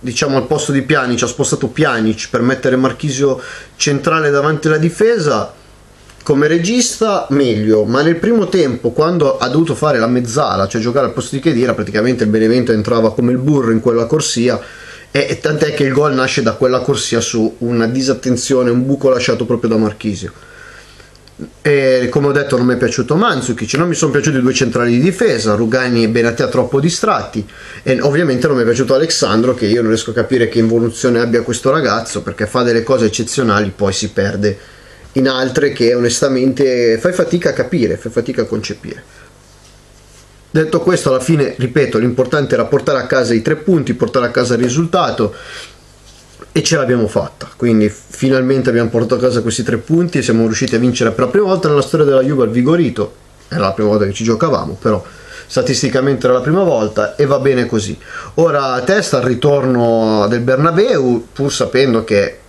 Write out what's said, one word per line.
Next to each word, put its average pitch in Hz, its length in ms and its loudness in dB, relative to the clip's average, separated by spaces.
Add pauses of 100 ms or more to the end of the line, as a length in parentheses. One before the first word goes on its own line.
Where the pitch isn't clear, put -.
diciamo, 131 360 -2
al 120 100 0
posto 147 240 -2
di 139 120 0
Pjanic, 127 400 0
ha 123 40 0
spostato 135 420 -2
Pjanic 113 600 -2
per 117 140 -2
mettere 127 340 0
Marchisio 131 640 -2 (360)
centrale 147 540 0
davanti 147 360 0
alla 156 100 2
difesa, 165 800 0 (720)
come 147 220 2
regista 196 840 0
meglio, 110 540 2
ma 120 180 0
nel 160 140 2
primo 202 320 2
tempo, 139 420 0
quando 156 480 0
ha 127 100 -2
dovuto 147 260 2
fare 147 240 0
la 113 100 2
mezzala, 120 600 0
cioè 113 140 -4
giocare 123 240 0
al 110 60 -4
posto - 240 -6
di 135 40 -4
Khedira, 123 320 0
praticamente 110 520 0
il 107 60 0
Benevento 117 420 2
entrava 110 420 0
come 123 180 2
il 127 60 0
burro 131 320 2
in 113 100 2
quella 117 240 0
corsia, 123 560 0 (500)
e, - 180 -2
e 165 120 -6
tant'è 151 320 0
che 147 120 0
il 135 80 0
gol 147 200 2
nasce 131 300 -2
da 110 100 0
quella 127 280 0
corsia 120 400 -2
su 110 380 -2
una 117 280 0
disattenzione, 127 840 0
un 123 160 2
buco 139 240 0
lasciato 123 380 0
proprio 117 240 -2
da 113 80 2
Marchisio. 104 540 -4 (1300)
E 131 500 2
come 143 180 2
ho 139 40 0
detto 139 240 0
non 123 100 2
mi 127 80 4
è - 20 -4
piaciuto 123 400 0
Mandzukic, 131 580 -2
non 165 140 0
mi 165 60 -2
sono 151 180 -2
piaciuti 143 240 0
i 131 40 0
due 127 120 2
centrali 120 400 0
di 120 80 2
difesa, 175 540 2
Rugani 117 500 0
e 110 40 0
Benatia 117 380 0
troppo 131 320 0
distratti, 147 680 -2 (380)
e 127 180 0
ovviamente 143 460 0
non 143 100 2
mi 123 60 2
è - 20 2
piaciuto 120 300 2
Alexandro, 127 580 2
che 120 140 -2
io 113 140 2
non 113 100 0
riesco 110 200 -2
a 107 40 -6
capire 117 340 0
che - 120 0
involuzione 117 580 0
abbia 117 240 0
questo 120 280 -2
ragazzo, 113 520 -2
perché 101 240 -6
fa 123 160 -2
delle 117 220 2
cose 123 220 2
eccezionali, 107 680 -2
poi 98 180 -2
si 101 180 -4
perde 101 460 -2 (560)
in 131 160 0
altre 131 440 -2
che 120 220 2
onestamente 127 1040 0
fai 175 140 -2
fatica 175 380 0
a 131 40 -4
capire, 120 420 -2
fai 113 160 -10
fatica 120 300 -4
a 107 40 -2
concepire. - 560 -10 (1500)
Detto 156 320 0
questo, 175 280 0
alla 131 120 2
fine, 143 360 0
ripeto, 123 420 0
l'importante 127 560 0
era 117 120 2
portare 131 320 0
a 123 80 -4
casa 120 280 0
i 113 80 2
tre 151 140 0
punti, 151 380 0
portare 120 320 -2
a 120 40 -2
casa 123 240 0
il 113 60 0
risultato, 127 760 -2 (1200)
e 156 80 2
ce 160 140 0
l'abbiamo 123 320 0
fatta. - 480 -6
Quindi 113 320 2
finalmente 131 800 0
abbiamo 117 220 0
portato 113 240 0
a - 40 -2
casa 120 220 2
questi 113 220 -4
tre 113 160 -2
punti 165 400 0
e 127 40 -2
siamo 113 200 2
riusciti 113 320 0
a 117 40 2
vincere 123 320 0
per 127 140 0
la 123 60 -2
prima 202 160 2
volta 185 220 0
nella 147 120 4
storia 151 240 2
della 135 160 4
Juve 135 220 0
al 110 80 0
Vigorito. 123 640 0 (340)
Era - 120 -6
la 98 120 0
prima 107 160 0
volta 104 160 2
che 98 80 -4
ci 101 100 -6
giocavamo, 113 560 0
però 107 240 -2 (440)
statisticamente 131 800 0
era 127 80 4
la 127 80 0
prima 160 200 2
volta 107 540 0
e 147 80 2
va 139 140 2
bene 127 260 2
così. 104 340 -4 (360)
Ora 143 480 0
testa 190 340 0
al 123 60 2
ritorno 120 1080 2
del 120 120 0
Bernabeu, 139 920 2
pur 139 180 -2
sapendo 127 540 0
che 101 340 0 (100)